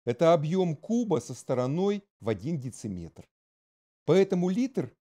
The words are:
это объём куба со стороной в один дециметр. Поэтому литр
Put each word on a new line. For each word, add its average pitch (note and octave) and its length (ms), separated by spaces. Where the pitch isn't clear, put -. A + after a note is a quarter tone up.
это E3 280
объём E3 420
куба A3 440
со - 140
стороной D3+ 720
в G#2 80
один A#2+ 300
дециметр. G2 680
Поэтому F3+ 440
литр F#3+ 460